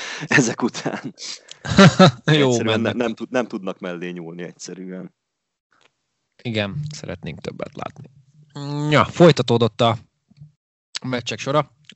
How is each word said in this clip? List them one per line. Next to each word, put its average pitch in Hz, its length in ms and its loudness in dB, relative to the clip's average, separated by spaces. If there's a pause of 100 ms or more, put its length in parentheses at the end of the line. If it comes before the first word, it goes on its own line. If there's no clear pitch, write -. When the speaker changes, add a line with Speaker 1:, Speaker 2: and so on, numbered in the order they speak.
Speaker 1:
<laughs> - 180 -12
ezek 123 340 0
után. - 520 -6 (540)
Speaker 2:
<laughs> 156 720 6
Jó, 135 100 4
Speaker 1:
Egyszerűen 113 300 0
Speaker 2:
mennek. 107 140 0
Speaker 1:
ne-, 120 100 -4
nem 113 100 -2
tud-, - 180 -12
nem 120 160 -2
tudnak 95 320 -10
mellé 87 300 -8
nyúlni 87 340 -12
egyszerűen. 90 720 -14 (1300)
Speaker 2:
Igen, 107 380 -4 (140)
szeretnénk - 460 -12
többet - 340 -12
látni. - 360 -14 (800)
Ja, 139 160 6
folytatódott 120 760 4
a 113 160 2 (1080)
meccsek 120 340 -8
sora 139 360 -2 (200)